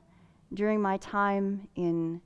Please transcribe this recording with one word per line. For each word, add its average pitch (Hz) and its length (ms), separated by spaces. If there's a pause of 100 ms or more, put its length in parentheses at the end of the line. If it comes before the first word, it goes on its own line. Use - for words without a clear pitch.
(540)
during 208 280
my 196 140
time 202 800
in 170 500